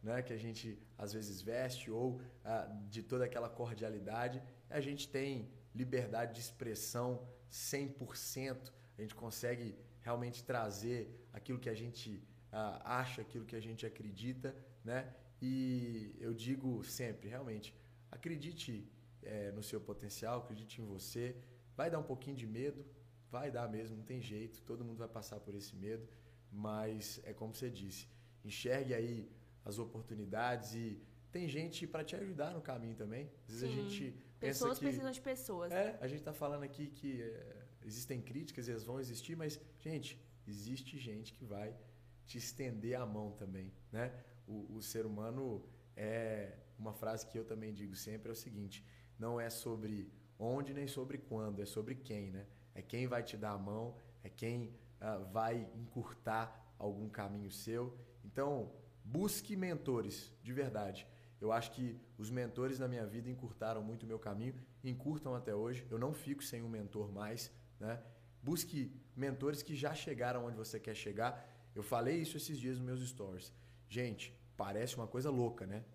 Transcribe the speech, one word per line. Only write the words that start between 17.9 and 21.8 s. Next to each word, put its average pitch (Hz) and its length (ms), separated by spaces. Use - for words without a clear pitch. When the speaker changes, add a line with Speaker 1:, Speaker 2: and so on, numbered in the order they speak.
Speaker 1:
acredite, 143 760
é, 104 300
no 107 120
seu 107 160
potencial, 110 600
acredite 107 420
em 110 40
você. 117 500
Vai 156 140